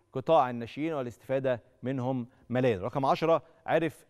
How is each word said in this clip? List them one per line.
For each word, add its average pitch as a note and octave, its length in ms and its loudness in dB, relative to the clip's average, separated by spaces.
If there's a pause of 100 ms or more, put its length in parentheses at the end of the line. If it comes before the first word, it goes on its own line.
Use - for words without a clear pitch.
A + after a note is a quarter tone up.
(140)
قطاع C3+ 360 4
الناشئين B2 440 -6
والاستفادة C3 680 -4 (220)
منهم B2+ 440 -4 (220)
ماليًا. B2 280 2
رقم B2 280 -4
عشرة D#3+ 380 2 (220)
عرف D#3+ 440 -2